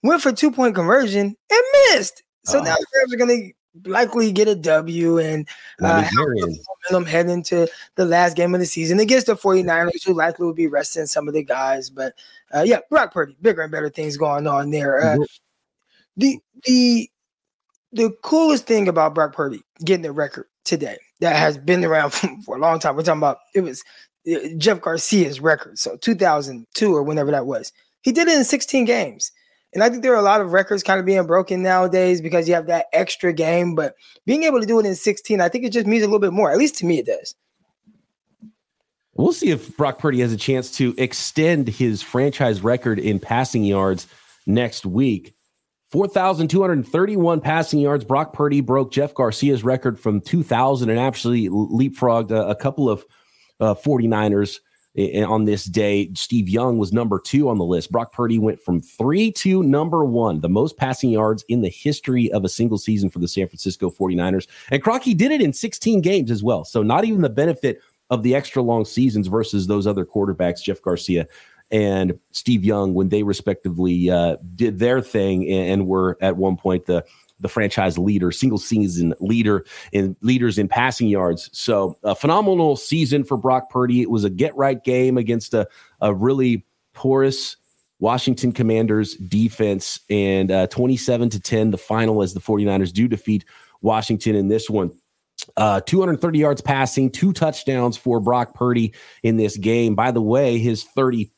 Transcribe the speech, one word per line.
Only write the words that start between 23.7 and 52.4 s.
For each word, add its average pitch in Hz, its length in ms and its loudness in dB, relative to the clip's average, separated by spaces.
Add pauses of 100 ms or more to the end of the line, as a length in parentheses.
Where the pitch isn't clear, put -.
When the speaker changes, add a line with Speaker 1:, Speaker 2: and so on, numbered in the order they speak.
Speaker 1:
uh, 165 80 0 (180)
Jeff 175 240 0
Garcia's 160 600 0
record, - 380 0
so - 180 -6
two 226 180 -2
thousand 147 600 0
two 202 200 2
or 147 80 0
whenever 147 280 -2
that 135 160 -2
was. 131 260 -8 (300)
He 262 100 0
did 330 160 2
it 320 80 4
in 269 80 4
sixteen 269 400 0
games. 220 480 -2 (400)
And 196 120 2
I 240 40 6
think 240 140 -2
there 254 100 2
are 233 60 4
a 208 40 2
lot 208 180 4
of 180 120 -4
records 190 300 2
kind 190 160 0
of 180 80 -2
being 190 200 2
broken 185 360 0
nowadays 185 580 2
because 165 280 -2
you 175 60 4
have 160 120 -2
that 170 260 0
extra 175 400 0
game, 165 440 0
but 151 180 -4 (320)
being 285 160 0
able 285 180 2
to 214 60 -4
do 226 140 2
it 208 60 2
in 190 80 -2
sixteen, 202 460 -2
I 175 80 4
think 247 160 -4
it 214 80 -4
just 226 140 0
means 220 160 2
a 214 40 2
little 208 120 2
bit 196 140 0
more. 185 180 2
At 160 80 2
least 285 200 2
to 175 80 -4
me, 165 120 2
it 120 80 -4
does. - 280 -6 (1800)
Speaker 2:
We'll 330 180 2
see 302 180 0
if - 260 -4
Brock 139 220 -2
Purdy 135 220 0
has 120 120 0
a 110 40 -2
chance 127 420 -2
to 123 200 0
extend 147 680 0
his 110 340 -2
franchise 127 600 -2
record 117 360 0
in 98 220 -2
passing 120 440 -2
yards 98 420 0 (400)
next 113 380 -2
week. 104 500 -2 (560)
Four 190 180 0
thousand 185 400 0
two 180 140 2
hundred 160 240 0
thirty-one 170 540 0
passing 156 380 -2
yards. 143 260 0
Brock 143 280 -2
Purdy 143 280 0
broke 131 320 0
Jeff 143 220 -2
Garcia's 123 500 0
record 127 360 -2
from 104 200 0
two 170 220 -2
thousand 127 480 0
and 113 80 2
actually 120 500 0
leapfrogged 117 840 0
a, 110 160 0